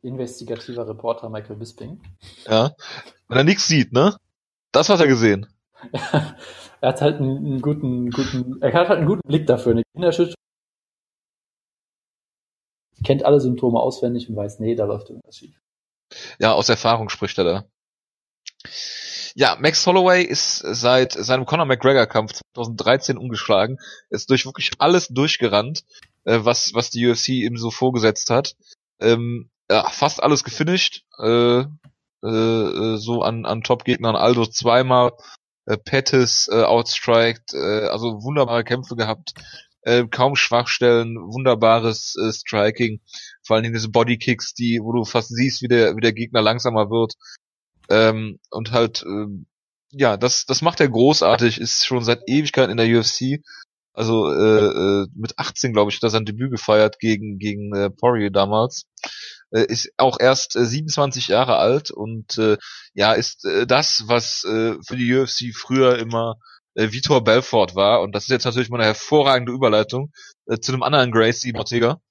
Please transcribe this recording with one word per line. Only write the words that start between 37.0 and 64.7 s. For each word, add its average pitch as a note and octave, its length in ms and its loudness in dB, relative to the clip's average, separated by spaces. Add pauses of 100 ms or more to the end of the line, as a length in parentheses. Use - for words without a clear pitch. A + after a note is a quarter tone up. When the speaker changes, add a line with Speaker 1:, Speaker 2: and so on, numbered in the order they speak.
Speaker 2:
äh, G2 360 -2
also A2 340 -6
wunderbare A#2+ 420 0
Kämpfe B2 300 -6
gehabt, A2 400 -6 (480)
äh, A#2+ 240 4
kaum C3 300 0
Schwachstellen, A#2 800 2
wunderbares, A2+ 1000 0
äh, A2 160 -2
Striking, A2 680 -2 (420)
vor A2+ 140 0
allen A2 80 0
Dingen A#2 100 -4
diese A2 160 -4
Bodykicks, A#2 640 0
die, A#2 260 -2
wo A2+ 120 -6
du A#2+ 120 0
fast A#2 300 -2
siehst, B2 280 -2
wie B2 60 -6
der, A2+ 280 4
wie A2 40 -8
der A2+ 120 2
Gegner A#2 280 -2
langsamer A2 480 0
wird, A2+ 260 0 (720)
ähm, A2 500 2 (120)
und A2 220 -8
halt, A#2 320 0
äh, G#2 220 -6 (640)
ja, C3 260 0
das, A#2+ 300 -2
das C3 160 -4
macht E3+ 180 0
er D3 80 4
großartig, A#2 720 2
ist - 240 -2
schon B2+ 200 -2
seit A#2+ 240 0
Ewigkeiten C3+ 420 0
in A2 60 -4
der A#2 100 2
U A#2 140 4
F A2+ 60 -2
C, C#3 360 -4 (500)
also, A2 400 0
äh, G#2 340 4 (360)
äh, F#2+ 120 -4
mit A2 240 -10
achtzehn, - 340 -6
glaub G#2 160 4
ich, G2+ 80 -6
hat - 80 -6
er A2+ 60 2
sein A2 160 -2
Debüt A#2 260 -6
gefeiert G#2+ 480 2
gegen, G#2+ 380 -2
gegen, G#2 360 -8
äh, G2+ 160 -2
Poirier A2 400 -2
damals, G2+ 560 0 (640)
äh, A2+ 100 2
ist - 360 -4
auch C3 200 2
erst, - 380 2
äh, A#2+ 100 2
siebenundzwanzig C#3 600 -4
Jahre A2 300 2
alt B2+ 340 0
und, A2 460 -10
äh, G#2+ 200 2 (340)
ja, G#2 200 2
ist, - 320 -2
äh, G2 240 0
das, C3 380 0
was, A#2 360 -2
äh, A2 320 -2 (100)